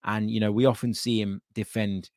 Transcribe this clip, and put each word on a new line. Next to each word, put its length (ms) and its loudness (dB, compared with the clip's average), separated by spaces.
And, 260 -2
you 100 0
know, 120 2
we 120 4
often 300 2
see 260 0
him 200 -4
defend 640 -4